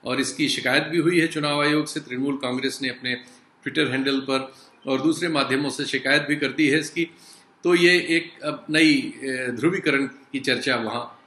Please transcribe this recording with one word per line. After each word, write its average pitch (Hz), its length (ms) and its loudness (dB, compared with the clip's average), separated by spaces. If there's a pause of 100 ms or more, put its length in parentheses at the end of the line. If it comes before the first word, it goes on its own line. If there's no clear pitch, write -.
और 131 160 -2
इसकी 131 280 -2
शिकायत 135 340 0
भी 156 160 -2
हुई 170 220 4
है 160 80 2
चुनाव 147 340 -2
आयोग 151 240 2
से। - 140 -8
तृणमूल 135 360 -4
कांग्रेस 127 460 -4
ने 131 60 -4
अपने 123 340 -6 (440)
Twitter 131 240 0
हैंडल 135 300 0
पर 135 340 -4 (320)
और 131 140 0
दूसरे 160 280 0
माध्यमों 135 420 0
से 139 140 -6
शिकायत 139 380 0
भी 147 140 -2
कर 143 120 -2
दी 143 200 2
है 151 120 2
इसकी। 165 240 -4 (600)
तो 175 100 4
ये 170 160 6
एक 165 540 0
अब 147 260 -6
नई, 147 460 4
अ, 131 340 -4
ध्रुवीकरण 139 560 0
की - 340 -10
चर्चा 127 360 0
वहाँ 113 500 -6